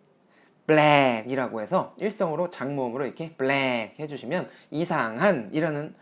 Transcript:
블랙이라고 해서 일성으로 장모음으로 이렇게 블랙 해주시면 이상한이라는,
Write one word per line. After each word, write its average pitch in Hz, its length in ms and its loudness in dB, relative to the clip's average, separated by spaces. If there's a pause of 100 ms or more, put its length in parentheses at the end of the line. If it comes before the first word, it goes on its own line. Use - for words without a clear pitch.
(680)
블랙이라고 131 920 4
해서 147 360 -2
일성으로 175 520 -2
장모음으로 135 560 -4
이렇게 160 300 -10
블랙 131 640 0
해주시면 147 500 -6 (220)
이상한이라는, 151 1300 -2